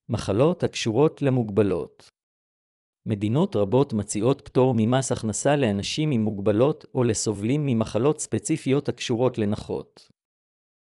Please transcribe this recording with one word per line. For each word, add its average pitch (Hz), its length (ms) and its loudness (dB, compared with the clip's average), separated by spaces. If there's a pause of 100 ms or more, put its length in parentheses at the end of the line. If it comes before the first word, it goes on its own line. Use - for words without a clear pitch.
מחלות 123 540 0
הקשורות 127 600 0
למוגבלות. 104 880 0 (960)
מדינות 113 500 0
רבות 107 360 2
מציעות 107 480 -2
פטור 131 360 2
ממס 123 360 2
הכנסה 123 440 0
לאנשים 127 540 0
עם 113 140 2
מוגבלות 107 600 0 (100)
או 127 100 0
לסובלים 113 640 -2
ממחלות 120 540 0
ספציפיות 135 680 -2
הקשורות 123 500 -2
לנכות. - 720 -6 (760)